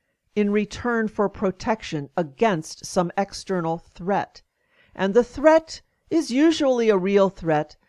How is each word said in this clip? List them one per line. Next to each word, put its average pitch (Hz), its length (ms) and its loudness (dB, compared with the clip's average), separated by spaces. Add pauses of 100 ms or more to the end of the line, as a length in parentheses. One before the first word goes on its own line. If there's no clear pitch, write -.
(360)
in 208 160 0
return 220 560 -2
for 208 220 -2
protection 185 880 -6
against 170 680 -2
some 175 300 -2
external 180 600 -4
threat. - 640 -6 (540)
And 196 180 -2
the 240 100 4
threat 311 580 2 (280)
is 302 220 -2
usually 262 580 2
a 202 80 6
real 196 320 2
threat, 156 480 -4 (120)